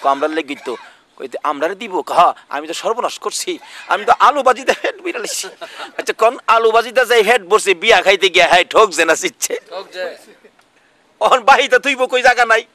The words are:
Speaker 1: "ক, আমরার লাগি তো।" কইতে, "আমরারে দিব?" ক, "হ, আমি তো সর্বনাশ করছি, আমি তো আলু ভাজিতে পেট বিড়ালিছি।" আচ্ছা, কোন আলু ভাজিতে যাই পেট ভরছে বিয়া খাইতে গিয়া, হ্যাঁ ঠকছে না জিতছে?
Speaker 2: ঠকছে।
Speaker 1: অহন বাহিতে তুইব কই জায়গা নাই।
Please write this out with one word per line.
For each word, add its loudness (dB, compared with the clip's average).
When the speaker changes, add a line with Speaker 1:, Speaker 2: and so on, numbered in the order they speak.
Speaker 1:
"ক, -4
আমরার 0
লাগি -8
তো।" -8
কইতে, -14
"আমরারে -4
দিব?" -8
ক, -12
"হ, 4
আমি -10
তো -10
সর্বনাশ -6
করছি, -8
আমি -4
তো 4
আলু 2
ভাজিতে 0
পেট -8
বিড়ালিছি।" -10
আচ্ছা, -4
কোন 0
আলু 2
ভাজিতে 0
যাই 2
পেট 0
ভরছে 0
বিয়া 2
খাইতে 2
গিয়া, 4
হ্যাঁ 4
ঠকছে 2
না 2
জিতছে? -6
Speaker 2:
ঠকছে। -12
Speaker 1:
অহন 2
বাহিতে 2
তুইব -2
কই -2
জায়গা 4
নাই। 2